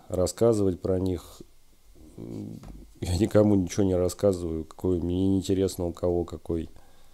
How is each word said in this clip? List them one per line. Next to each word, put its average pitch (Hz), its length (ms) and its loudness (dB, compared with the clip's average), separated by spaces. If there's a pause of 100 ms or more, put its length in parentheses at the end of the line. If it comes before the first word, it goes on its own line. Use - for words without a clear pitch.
рассказывать 95 720 2
про 92 180 -2
них. 92 440 -6 (1600)
Я 87 180 -2
никому 107 360 4
ничего 98 320 2
не 92 100 2
рассказываю, 87 720 0
какой, 92 340 -2
мне 90 300 0
не 98 80 4
интересно, 92 480 -2
у 85 80 -4
кого 87 320 -2
какой, 80 460 -6 (420)